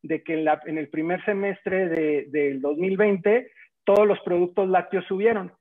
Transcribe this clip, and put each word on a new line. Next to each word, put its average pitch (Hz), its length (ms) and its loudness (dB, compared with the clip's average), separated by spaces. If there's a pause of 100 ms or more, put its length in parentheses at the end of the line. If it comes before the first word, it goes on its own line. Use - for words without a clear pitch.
de 151 200 -6
que 170 120 -8
en 156 120 -2
la, 151 180 0
en 160 140 -6
el 147 100 -8
primer 170 380 -4
semestre 190 600 -2
de, 151 400 0
del 139 320 -2
dos 143 160 -2
mil 190 200 -2
veinte, 208 560 2 (320)
todos 208 220 6
los 196 140 2
productos 180 480 0
lácteos 180 360 0
subieron 196 560 -2